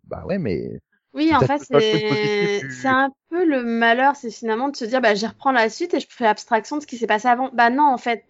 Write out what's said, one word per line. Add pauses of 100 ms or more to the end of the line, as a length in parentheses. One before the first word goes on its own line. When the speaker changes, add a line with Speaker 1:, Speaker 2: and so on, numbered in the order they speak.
Speaker 1:
Bah
ouais,
mais (340)
Speaker 2:
Oui,
en
Speaker 1:
peut-être
Speaker 2:
fait,
Speaker 1:
que
c'est
pas
le
truc
positif (320)
Speaker 2:
c'est,
Speaker 1:
du
Speaker 2:
c'est
un (200)
peu
le
malheur,
c'est
finalement
de
se
dire,
bah,
j'y
reprends
la
suite
et
je
fais
abstraction
de
ce
qui
s'est
passé
avant.
Bah
non,
en
fait,